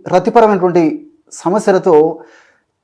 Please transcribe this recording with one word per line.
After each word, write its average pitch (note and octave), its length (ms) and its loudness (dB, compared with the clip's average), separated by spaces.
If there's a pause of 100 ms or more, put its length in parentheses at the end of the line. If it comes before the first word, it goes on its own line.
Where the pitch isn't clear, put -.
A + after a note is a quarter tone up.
(140)
రతిపరమైనటువంటి F#3 680 2 (600)
సమస్యలతో F#3 520 -2 (920)